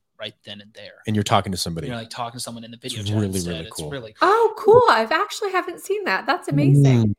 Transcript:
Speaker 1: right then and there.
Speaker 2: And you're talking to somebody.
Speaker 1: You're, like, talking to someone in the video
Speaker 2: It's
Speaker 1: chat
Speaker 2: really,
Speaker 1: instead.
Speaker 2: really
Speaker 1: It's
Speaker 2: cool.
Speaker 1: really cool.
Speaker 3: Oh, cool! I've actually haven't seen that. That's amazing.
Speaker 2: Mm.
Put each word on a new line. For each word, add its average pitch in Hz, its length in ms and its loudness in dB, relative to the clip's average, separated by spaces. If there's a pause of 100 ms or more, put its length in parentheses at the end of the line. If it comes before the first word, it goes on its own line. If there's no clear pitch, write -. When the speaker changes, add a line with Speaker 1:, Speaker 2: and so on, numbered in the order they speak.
(180)
Speaker 1:
right 107 160 -14 (120)
then 101 160 -18
and 104 120 -20
there. 101 320 -20
Speaker 2:
And 110 100 -2
you're 104 80 0
talking 101 280 2
to 87 60 -6
somebody. 82 300 -8
Speaker 1:
You're, 120 100 -8
like, 113 120 -14
talking 120 280 -10
to 120 60 -10
someone 117 200 -14
in 113 80 -18
the 117 60 -20
video 120 240 -10
Speaker 2:
It's 101 80 -6
Speaker 1:
chat 107 100 0
Speaker 2:
really, 95 160 -2
Speaker 1:
instead. 87 160 -4
Speaker 2:
really 82 140 -8
Speaker 1:
It's - 100 -16
Speaker 2:
cool. 151 160 -10
Speaker 1:
really 117 220 -12
cool. 339 180 0
Speaker 3:
Oh, 440 260 2
cool! 466 320 8
I've 226 220 2
actually 392 400 -4
haven't 349 300 -6
seen 392 240 -4
that. 190 200 -2
That's - 220 -4
amazing. 139 600 4
Speaker 2:
Mm. 101 100 -2